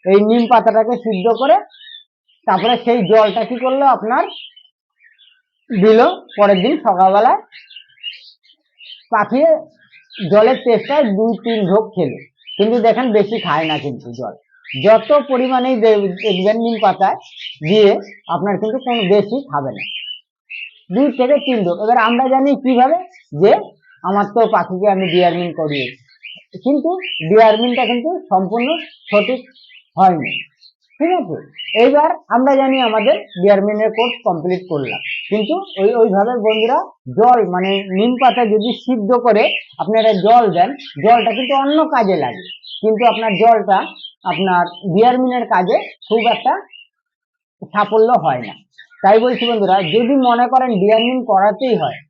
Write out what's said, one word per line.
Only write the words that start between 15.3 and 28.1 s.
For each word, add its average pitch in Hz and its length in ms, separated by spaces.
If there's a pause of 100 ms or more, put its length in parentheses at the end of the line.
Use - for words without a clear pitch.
পরিমাণেই 254 520
দে-, 208 300 (100)
দেখবেন 208 400
নিম 233 200
পাতায় 190 340 (500)
দিয়ে 202 220 (440)
আপনার 190 280
কিন্তু 220 240
কোনো 240 160 (120)
বেশি 208 240 (120)
খাবে 139 280
না, 98 60 (1120)
দুই 269 140 (100)
থেকে 254 180 (100)
তিন 254 200
ঢোক। 175 180
এবার 233 140 (100)
আমরা 240 260
জানি 269 160 (140)
কিভাবে 262 340 (440)
যে 202 100 (520)
আমার 196 300
তো 233 80 (140)
পাখিকে 180 400
আমি 190 180
ডিওয়ার্মিং 175 340 (120)
করিয়েছি, 139 420 (640)
কিন্তু 285 260 (400)
ডিওয়ার্মিংটা 226 640
কিন্তু 240 180 (220)